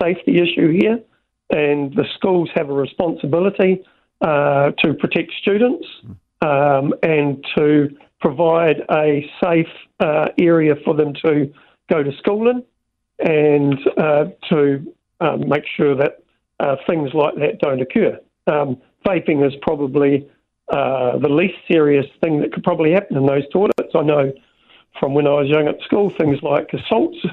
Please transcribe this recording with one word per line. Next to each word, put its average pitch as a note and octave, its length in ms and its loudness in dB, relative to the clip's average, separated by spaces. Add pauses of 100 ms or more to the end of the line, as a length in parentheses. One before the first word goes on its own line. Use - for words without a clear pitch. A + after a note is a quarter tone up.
safety F3 360 0
issue E3+ 340 2
here, G#3+ 280 2 (500)
and D3 440 0
the D3 120 -2 (100)
schools F3+ 400 0
have D#3 140 -2
a C#3 40 -6
responsibility, F3+ 1120 -2 (380)
uh, C#3+ 580 2
to D#3 140 2
protect - 380 -4 (100)
students, G#3+ 440 0 (560)
um, C#3+ 520 2 (100)
and D3 400 0 (140)
to D3 320 4 (320)
provide E3 560 2 (140)
a D3+ 380 0 (140)
safe, E3 240 0 (320)
uh, D3+ 280 0 (100)
area E3 380 2 (100)
for E3 80 0
them D3 200 0 (120)
to D3 260 0 (400)
go D#3+ 100 0
to C#3 160 -4
school G#3+ 320 -2
in, B3 140 -2 (560)
and, D3 580 2 (200)
uh, D3+ 280 2 (240)
to, C#3+ 440 0 (260)
um, C#3+ 300 -2
make D3 160 -2 (100)
sure D3 200 2
that, - 280 -2 (380)
uh, C#3 160 0 (100)
things D3+ 260 -2
like D3+ 220 0
that D3 240 -2
don't C3+ 220 -2
occur. E3 360 0 (300)
Um, C#3+ 300 0 (280)
vaping D#3+ 400 0
is C#3 160 0
probably, C#3+ 640 0 (440)
uh, C3 480 0
the C3 100 0
least D#3+ 280 0 (140)
serious D3 360 4 (160)
thing D#3 180 0
that D3 140 -4
could - 100 -8
probably E3 300 2
happen G3 240 0
in C3+ 80 2
those C#3 260 2
toilets. F#3+ 420 -2
I D#3+ 80 2
know D3 300 2 (680)
from C#3 160 -2
when D3 100 2
I C#3+ 60 4
was C#3+ 180 2
young D3+ 180 2
at D3 140 -4
school, G3+ 360 0
things C#3+ 260 2
like C#3+ 280 -2
assaults A3+ 460 -2 (160)